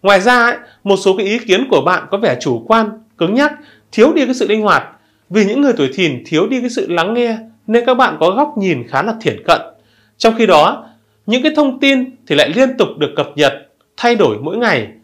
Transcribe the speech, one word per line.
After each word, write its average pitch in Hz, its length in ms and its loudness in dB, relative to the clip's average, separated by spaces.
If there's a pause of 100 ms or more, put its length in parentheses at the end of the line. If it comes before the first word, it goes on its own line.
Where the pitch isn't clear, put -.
Ngoài 196 180 4
ra 240 260 4
ấy, 240 120 -2 (260)
một 196 140 2
số 190 200 0
cái 190 80 -2
ý 214 140 -2
kiến 214 300 0
của 151 120 4
bạn 170 300 0
có 202 60 -2
vẻ 175 240 0
chủ 120 260 -4
quan, 220 220 2 (280)
cứng 180 160 -2
nhắc, 294 200 0 (380)
thiếu 269 220 4
đi 294 120 0
cái 254 80 -2
sự 247 140 -2
linh 214 140 0
hoạt. 175 220 2 (460)
Vì 202 160 2
những 240 160 -2
người 277 160 2
tuổi 135 160 0
Thìn 151 320 -2
thiếu 175 220 -2
đi 254 140 -4
cái 247 80 -6
sự 233 200 -6
lắng 175 240 -2
nghe 233 240 -2 (300)
nên 233 180 0
các 254 80 2
bạn 208 260 0
có 165 120 2
góc 294 260 -2
nhìn 160 300 -2
khá 135 160 -2
là 226 180 -4
thiển 113 260 -4
cận. - 140 2 (560)
Trong 226 200 0
khi 226 80 2
đó, 185 400 2 (400)
những 247 180 -2
cái 311 120 2
thông 277 240 0
tin 269 260 2 (220)
thì 151 80 -2
lại 143 200 2
liên 247 220 0
tục 202 100 0 (100)
được 147 180 -2
cập 147 200 -4
nhật, 139 180 2 (440)
thay 240 180 2
đổi 131 260 2
mỗi 170 160 -6
ngày. 175 300 -2 (160)